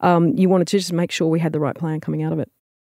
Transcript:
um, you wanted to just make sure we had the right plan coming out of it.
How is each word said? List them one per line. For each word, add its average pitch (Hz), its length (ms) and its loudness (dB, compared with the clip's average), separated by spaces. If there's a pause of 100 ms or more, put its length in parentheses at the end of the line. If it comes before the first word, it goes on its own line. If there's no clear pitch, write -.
um, 170 340 4
you 185 140 4
wanted 180 180 4
to 202 120 0
just 175 140 -6
make 170 180 -2
sure 160 160 -2
we 165 120 0
had 160 140 -2
the 151 60 -2
right 143 160 -4
plan 156 240 -4
coming 156 240 -6
out 160 100 -4
of 160 60 -2
it. - 100 -6 (360)